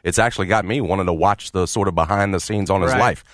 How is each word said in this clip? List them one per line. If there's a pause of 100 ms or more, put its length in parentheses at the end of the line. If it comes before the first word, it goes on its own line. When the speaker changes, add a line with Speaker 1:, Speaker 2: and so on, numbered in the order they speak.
Speaker 1:
It's
actually
got
me
wanting
to
watch
the
sort
of
behind
the
scenes
on
his
Speaker 2:
Right.
Speaker 1:
life.